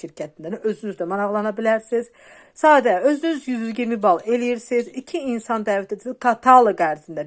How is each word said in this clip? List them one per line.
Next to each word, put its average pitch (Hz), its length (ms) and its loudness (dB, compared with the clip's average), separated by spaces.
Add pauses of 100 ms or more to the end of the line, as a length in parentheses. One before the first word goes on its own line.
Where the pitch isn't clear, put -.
şirkətindən. 160 560 -12 (100)
Özünüz 208 300 -8
də 175 100 -6
maraqlana 202 480 -4
bilərsiniz. 220 540 -2 (440)
Sadə, 254 440 6 (100)
özünüz 294 400 -2
yüz 240 220 -4
iyirmi 226 320 -4
bal 180 180 4
eləyirsiniz. 240 800 -2
İki 320 220 -6 (100)
insan 226 320 -4
dəvət 202 320 -4
edirsiniz. 254 240 -10
Kataloq 240 680 6
ərzində, 156 360 -8